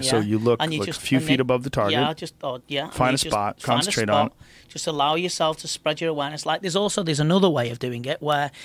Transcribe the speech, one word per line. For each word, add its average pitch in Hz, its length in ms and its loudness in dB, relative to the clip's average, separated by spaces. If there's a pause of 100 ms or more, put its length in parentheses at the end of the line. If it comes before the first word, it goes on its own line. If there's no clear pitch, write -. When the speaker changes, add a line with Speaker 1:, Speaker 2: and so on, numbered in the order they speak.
Speaker 1:
so 127 140 2
Speaker 2:
Yeah? 110 60 2
Speaker 1:
you 104 140 2
look, 117 240 4
Speaker 2:
And 160 100 -2
you 151 100 -2
Speaker 1:
like, 101 60 -2
Speaker 2:
just, - 120 -6
Speaker 1:
a - 20 -14
few - 160 2
Speaker 2:
and 131 80 0
Speaker 1:
feet 151 120 4
Speaker 2:
then - 40 2
Speaker 1:
above 127 220 0
the 135 80 -6
target. 104 220 2
Speaker 2:
Yeah, 151 200 2
just, 156 300 -12
oh, 127 240 -6
yeah. 143 180 -4
And - 80 -14
Speaker 1:
Find 127 200 2
Speaker 2:
you - 20 0
Speaker 1:
a - 20 0
Speaker 2:
just - 140 -2
Speaker 1:
spot, 104 280 -2
Speaker 2:
find - 40 -18
a 123 140 2
Speaker 1:
concentrate 156 260 0
Speaker 2:
spot. 104 180 4
Speaker 1:
on - 60 2
it. - 60 -8 (340)
Speaker 2:
Just - 180 -10
allow 151 300 0
yourself 170 440 -2
to - 80 -14
spread 151 320 -4
your 165 120 -2
awareness. 147 340 -6
Like, 156 160 -2
there's 175 140 -2
also, 202 260 0
there's 165 180 0
another 180 300 6
way 123 220 0
of 120 80 -10
doing 120 260 -6
it 147 160 -4
where 147 300 0 (140)